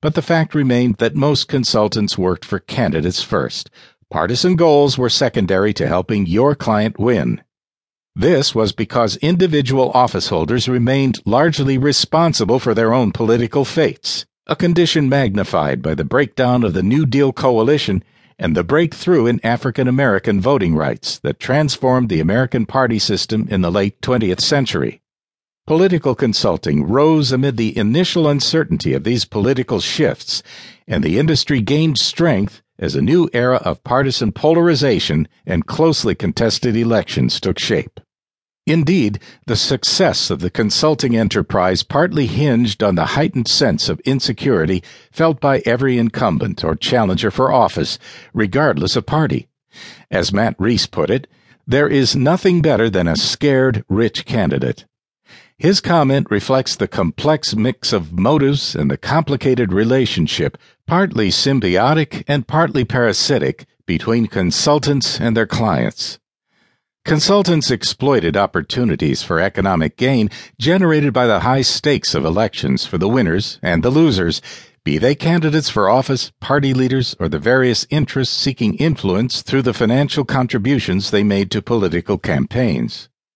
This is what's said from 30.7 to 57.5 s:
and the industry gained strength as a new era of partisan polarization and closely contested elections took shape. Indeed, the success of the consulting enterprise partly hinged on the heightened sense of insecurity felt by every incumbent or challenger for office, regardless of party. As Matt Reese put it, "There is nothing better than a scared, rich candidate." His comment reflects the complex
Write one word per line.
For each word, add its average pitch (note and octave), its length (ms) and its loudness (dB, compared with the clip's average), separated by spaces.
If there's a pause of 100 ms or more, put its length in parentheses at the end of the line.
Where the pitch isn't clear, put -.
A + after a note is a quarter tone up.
and - 160 0
the E2 140 0
industry D3 420 0
gained D3 380 0
strength A#2 640 -2 (160)
as - 160 -4
a C#2 80 0
new D3+ 320 2
era B2 220 2
of - 280 -4
partisan B2+ 480 0
polarization C#3+ 960 2 (160)
and F2+ 220 -4
closely D3+ 480 0
contested A2 600 -2
elections A2+ 640 0
took F#2+ 180 -4
shape. - 420 -4 (680)
Indeed, F3 520 2 (260)
the A#2+ 80 -2
success - 760 0
of D#2 120 -4
the F2+ 100 -4
consulting A#2+ 640 0
enterprise F#2+ 680 0
partly D#3 420 0
hinged A#2 560 0
on G2 140 2
the E2 80 0
heightened C3+ 420 -2
sense - 420 0
of D#2+ 120 -4
insecurity A2 800 0 (300)
felt D#3+ 260 0
by C#3 260 2
every B2 340 0
incumbent G#2+ 680 -2
or D#2+ 100 -2
challenger G#2 560 0
for C3 220 0
office, F#2+ 440 0 (380)
regardless G#2+ 640 0
of A2+ 100 -2
party. D3 400 -2 (640)
As F2+ 220 0
Matt G#2 260 0
Reese G#2 280 0
put D#2 240 -2
it, C3 180 -2 (360)
"There C3+ 240 2
is C3+ 280 0
nothing F3 440 2
better A2+ 300 2
than F#2 160 0
a E2 80 0
scared, C3 720 0
rich G#2+ 360 -2
candidate." C#2 600 -2 (720)
His F#3 240 0
comment C#3 480 2
reflects - 460 0
the G2+ 140 -2
complex C#3+ 640 -2